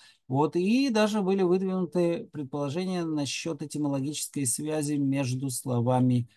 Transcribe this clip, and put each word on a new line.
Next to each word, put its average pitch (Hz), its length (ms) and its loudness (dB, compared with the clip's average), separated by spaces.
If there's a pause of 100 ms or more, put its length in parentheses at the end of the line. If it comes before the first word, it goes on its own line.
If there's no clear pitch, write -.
(280)
Вот, 147 280 0
и 233 360 2
даже 214 320 2
были 190 180 2
выдвинуты 180 920 0
предположения 151 720 -4
насчет 156 600 -4
этимологической 147 840 -4
связи 151 480 -2
между 135 560 0
словами, 123 880 2